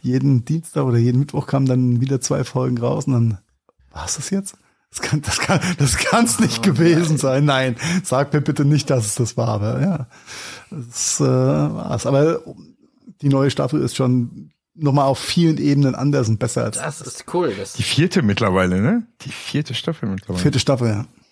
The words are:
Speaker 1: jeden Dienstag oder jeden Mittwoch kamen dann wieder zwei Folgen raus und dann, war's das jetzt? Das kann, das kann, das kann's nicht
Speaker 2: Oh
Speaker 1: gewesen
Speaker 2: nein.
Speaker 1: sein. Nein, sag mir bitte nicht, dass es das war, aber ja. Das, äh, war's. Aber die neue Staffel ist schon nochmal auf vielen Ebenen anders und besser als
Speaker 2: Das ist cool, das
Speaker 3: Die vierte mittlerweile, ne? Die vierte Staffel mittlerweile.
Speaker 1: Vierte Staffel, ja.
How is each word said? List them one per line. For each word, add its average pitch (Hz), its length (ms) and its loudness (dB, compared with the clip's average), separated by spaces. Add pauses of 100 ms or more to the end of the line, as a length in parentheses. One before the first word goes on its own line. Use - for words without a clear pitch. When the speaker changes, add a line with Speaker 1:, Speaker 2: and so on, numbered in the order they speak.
Speaker 1:
jeden 131 420 2
Dienstag 156 400 -4
oder 120 140 2
jeden 120 200 4
Mittwoch 147 280 -2
kamen 135 200 0
dann 127 340 2
wieder 135 200 -2
zwei 143 240 -2
Folgen 127 340 -2
raus - 280 -2
und 135 80 0
dann, 113 240 2 (520)
war's - 260 -8
das - 140 -10
jetzt? 196 240 -4 (360)
Das - 120 -10
kann, 147 180 -2
das - 200 -6
kann, 196 200 0 (180)
das 143 200 2
kann's 233 400 2
nicht 208 220 0
Speaker 2:
Oh - 20 -4
Speaker 1:
gewesen 165 480 4
Speaker 2:
nein. 147 80 2
Speaker 1:
sein. 139 260 2
Nein, 131 320 2 (280)
sag 143 280 0
mir 151 80 2
bitte 147 240 0
nicht, 143 240 2
dass 127 160 2
es - 120 -4
das 120 200 -2
war, 117 120 0
aber 110 340 -2
ja. 156 240 -2 (640)
Das, - 500 -6
äh, 147 40 4
war's. 131 800 0
Aber 143 340 2 (800)
die 143 80 0
neue 135 220 4
Staffel - 320 -2
ist - 140 -4
schon 127 540 -2 (240)
nochmal 143 320 2
auf 135 120 2
vielen 165 400 2
Ebenen 139 380 2
anders 135 320 0
und 110 100 0
besser 123 260 -2
als 110 140 -6
Speaker 2:
Das 147 240 -8
ist - 220 -14 (100)
cool, 170 240 0
das 101 160 -10
Speaker 3:
Die 113 80 -4
vierte 175 400 0
mittlerweile, 95 580 2
ne? 214 220 2 (200)
Die 135 100 -12
vierte - 420 -6
Staffel - 340 -6
mittlerweile. 95 320 -6
Speaker 1:
Vierte 107 200 2
Staffel, 123 280 2
ja. 104 160 -2 (280)